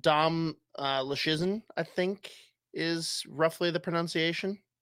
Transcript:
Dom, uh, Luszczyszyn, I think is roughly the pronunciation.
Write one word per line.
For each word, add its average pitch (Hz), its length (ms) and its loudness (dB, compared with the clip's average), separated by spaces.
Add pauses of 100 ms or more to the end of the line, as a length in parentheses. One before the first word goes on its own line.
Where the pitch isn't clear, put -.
Dom, 160 540 4 (220)
uh, 135 240 0
Luszczyszyn, 160 600 -2 (140)
I 165 80 -2
think 185 480 -4 (420)
is 165 540 -4
roughly 160 440 0
the 160 80 0
pronunciation. 170 800 -2 (220)